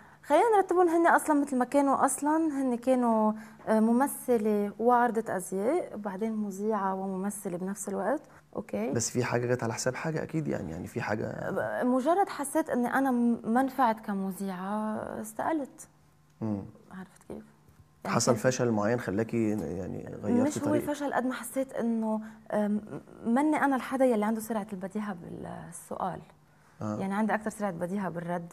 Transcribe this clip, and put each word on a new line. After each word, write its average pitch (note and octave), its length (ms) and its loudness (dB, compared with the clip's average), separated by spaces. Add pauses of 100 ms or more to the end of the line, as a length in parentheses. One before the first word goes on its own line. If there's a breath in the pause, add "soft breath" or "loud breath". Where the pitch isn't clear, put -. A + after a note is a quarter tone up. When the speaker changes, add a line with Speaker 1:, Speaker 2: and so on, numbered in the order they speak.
(240 loud breath)
Speaker 1:
خلينا G#4 320 6
نرتبهم F#4 320 6
هن E4+ 200 6
أصلًا D4 340 4
مثل C4+ 160 0
ما B3 80 2
كانوا C#4 400 4
أصلًا. C#4+ 320 2
هن C4+ 400 0
كانوا، A#3 560 4 (340 loud breath)
آه، A3 120 4
ممثلة A3 1000 2
وعارضة A#3 580 4
أزياء، G3+ 580 -2
وبعدين G#3 400 -4
مذيعة G3+ 580 -2
وممثلة F#3+ 640 -4
بنفس F#3+ 320 -6
الوقت. G3 320 -2 (340 loud breath)
أوكي. G#3+ 360 -4
Speaker 2:
بس A2+ 180 -2
في B2 140 0
حاجة A#2+ 300 0
جت B2 100 -2
على A2+ 100 -2
حساب B2+ 220 -2
حاجة D#3 280 -4
أكيد D#3 240 -4
يعني، C3 240 -4
يعني F2 160 -8
في - 140 -6
حاجة A2+ 500 -4
Speaker 1:
ب-، A2+ 340 -2
مجرد D4+ 440 2
حسيت - 400 -2
إني A#3+ 240 0
أنا C4+ 180 2
م-، A#3+ 320 2
ما A#3+ 200 2
نفعت B3+ 360 2
كمذيعة، G3 960 -4 (260)
استقلت. C4+ 640 -4 (540)
Speaker 2:
مم. G#2 220 -2 (280)
Speaker 1:
عرفت F#3 320 -18
كيف؟ - 200 -12 (600)
يعني - 120 0
Speaker 2:
حصل A#2+ 160 4
Speaker 1:
كان A2 100 4
Speaker 2:
فشل B2+ 300 2
معين G#2+ 280 2
خلاكي A2+ 500 0
يعني F#2 760 -6
غيرتي A#3+ 200 2
Speaker 1:
مش D4 140 0
هو C#4+ 80 -4
Speaker 2:
طريقك؟ D4+ 200 2
Speaker 1:
فشل C#4+ 280 -4
قد A#3+ 120 0
ما B3+ 80 -2
حسيت C4 400 -6
إنه، A3 480 -2 (300 loud breath)
أم، G#3 300 0 (440)
مني C#4+ 320 2
أنا C#4 180 4
الحدا B3+ 300 2
يلي A3 200 4
عنده A3 160 0
سرعة G#3+ 320 -4
البديهة G3 400 -6
بالسؤال. E3+ 1080 -8 (600 soft breath)
Speaker 2:
آه. G#2+ 180 -4
Speaker 1:
يعني G3 140 -2
عندي G#3+ 220 2
أكتر A3 140 -2
سرعة G#3 220 -4
بديهة F3+ 380 -4
بالرد E3+ 440 -6